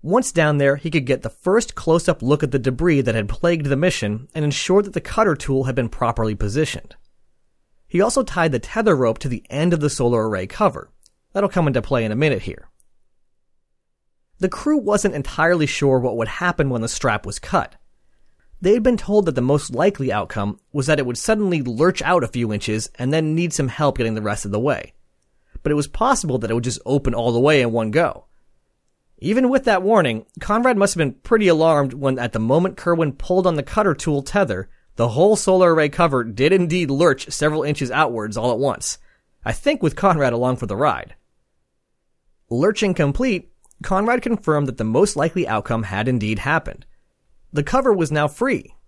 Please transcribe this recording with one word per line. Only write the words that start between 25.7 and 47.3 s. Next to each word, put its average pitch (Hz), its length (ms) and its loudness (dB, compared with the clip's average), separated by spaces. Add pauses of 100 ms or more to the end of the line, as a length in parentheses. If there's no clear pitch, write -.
it 151 40 2
was 147 120 -2
possible 220 520 0
that 110 120 -4
it - 20 0
would 117 120 -2
just 123 200 -4
open 135 280 0
all 117 180 0
the 117 80 2
way 143 220 4
in 120 100 0
one 113 200 -2
go. 156 340 0 (960)
Even 240 300 2
with 269 160 2
that 190 180 2
warning, 165 420 2 (160)
Conrad 233 340 2
must 196 200 2
have 170 40 -6
been 143 140 0
pretty 214 340 2
alarmed 156 460 4
when, 135 260 -2
at 120 140 -4
the 110 60 -4
moment 147 360 0
Kerwin 165 380 0
pulled 180 340 0
on 170 80 2
the 143 80 -2
cutter 202 300 0
tool 143 280 -2
tether, 131 480 -2 (280)
the 117 120 2
whole 185 280 4
solar 185 360 4
array 156 140 4
cover 143 380 2
did 120 260 2
indeed 175 380 2
lurch 139 400 2
several 151 340 -2
inches 143 280 -2
outwards 117 440 -2
all 117 160 0
at 113 80 -2
once. - 380 -2 (480)
I 110 80 -2
think - 280 0
with 156 140 0
Conrad 151 380 2
along 123 240 0
for 123 80 -6
the 98 100 -6
ride. 117 400 -2 (1300)
Lurching 185 440 0
complete, 180 580 0 (320)
Conrad 214 380 0
confirmed 151 480 0
that 117 80 -10
the 110 80 -2
most 131 320 0
likely 165 280 0
outcome 113 380 -4
had 98 240 -4
indeed 107 320 -2
happened. - 460 -4 (640)